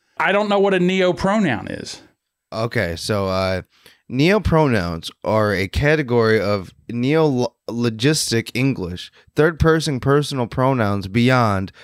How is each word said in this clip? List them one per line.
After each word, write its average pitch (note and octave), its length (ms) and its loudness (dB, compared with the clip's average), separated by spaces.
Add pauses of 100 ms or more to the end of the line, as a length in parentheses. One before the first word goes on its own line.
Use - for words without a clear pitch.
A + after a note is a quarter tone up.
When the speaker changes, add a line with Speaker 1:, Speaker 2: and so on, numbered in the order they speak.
(180)
Speaker 1:
I D#3+ 140 0
don't G#3 160 0
know G3+ 100 2
what G3 140 2
a F#3 80 2
neo F3+ 320 2
pronoun F3+ 560 -2
is. - 320 -10 (500)
Speaker 2:
Okay, A2 460 -4
so, G2 320 -4
uh, F#2+ 320 -2 (480)
neo E3+ 320 2
pronouns A2+ 680 0 (120)
are G#2 300 0
a F#2+ 160 -2
category A#2+ 720 2
of G2 320 -4 (180)
neologistic A#2+ 1600 0
English, G2+ 560 -4 (240)
third D3+ 240 2
person D#3 420 2
personal C#3 460 0
pronouns G#2+ 640 0
beyond A2+ 640 2 (120)